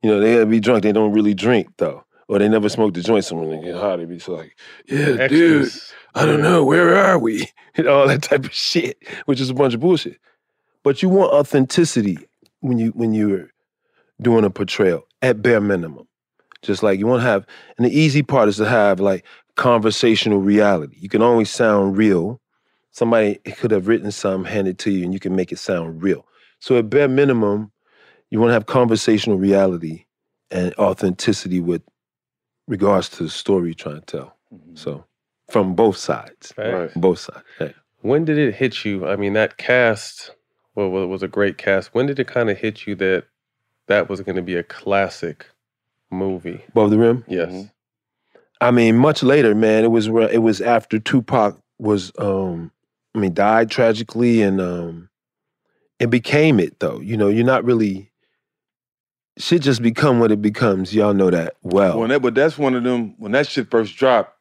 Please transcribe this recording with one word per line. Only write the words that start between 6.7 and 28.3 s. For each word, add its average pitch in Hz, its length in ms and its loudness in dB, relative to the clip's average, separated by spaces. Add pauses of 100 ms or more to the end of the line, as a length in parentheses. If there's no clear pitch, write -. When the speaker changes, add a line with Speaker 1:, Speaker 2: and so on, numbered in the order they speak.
Speaker 1:
are 190 240 4
we?" 110 280 -4 (140)
<laughs> - 140 -12
And 160 100 0
all 139 220 4
that - 140 0
type 139 220 0
of 110 80 -12
shit, - 460 -4 (280)
which 135 140 -2
is 131 100 -4
a 127 40 -4
bunch 131 200 0
of 117 60 -4
bullshit. 156 380 0 (640)
But 139 200 0
you 190 60 2
want 190 240 2
authenticity 135 840 0 (420)
when 127 180 -2
you, 113 120 0
when 113 240 -2
you're 104 360 -2 (720)
doing 113 220 4
a 98 60 2
portrayal, 92 560 -2 (160)
at 117 200 0
bare 117 180 4
minimum. 87 480 -4 (540)
Just, 101 200 -4
like, 98 160 2
you 101 80 -2
wanna 120 160 2
have, 110 240 0 (300)
and 120 100 0
the 117 100 2
easy 151 260 2
part 120 260 2
is 98 100 -2
to 110 100 0
have, 104 320 2
like, 95 240 -2 (320)
conversational 110 840 2
reality. 101 580 2
You 98 100 -16
can 107 140 0
always 117 280 2
sound 101 460 0
real. 101 440 0 (520)
Somebody 113 420 0 (240)
could 113 140 -2
have 98 160 0
written 104 240 0
something, 95 380 -6
handed 98 300 -4
to 107 120 -4
you, 95 120 -2
and 90 80 -4
you 98 80 -6
can 95 140 -4
make 92 180 -2
it 85 60 -12
sound 82 440 -6
real. 95 220 -2 (360)
So - 180 0
at 113 100 -2
bare 143 200 2
minimum, 113 640 0 (580)